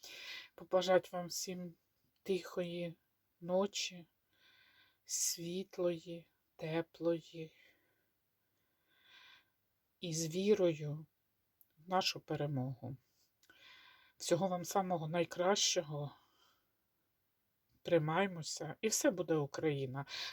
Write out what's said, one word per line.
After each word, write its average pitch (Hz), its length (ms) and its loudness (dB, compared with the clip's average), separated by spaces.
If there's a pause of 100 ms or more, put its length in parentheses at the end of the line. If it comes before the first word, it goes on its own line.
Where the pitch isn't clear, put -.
(540)
побажати 180 580 4
вам 175 140 -4
всім 180 480 -8 (480)
тихої 175 720 -2 (460)
ночі, 180 680 -2 (1000)
світлої, 175 1160 -2 (320)
теплої 165 960 -2 (2500)
і 170 140 -4
з 160 200 -2
вірою 170 720 4 (720)
в 156 100 -20
нашу 185 320 2
перемогу. 139 760 -4 (1200)
Всього 175 320 2
вам 180 160 -2
самого 180 440 0
найкращого. 170 1080 0 (1700)
Тримаймося, 165 960 0
і 220 80 0
все 269 220 4
буде 175 240 0
Україна. 139 720 0 (280)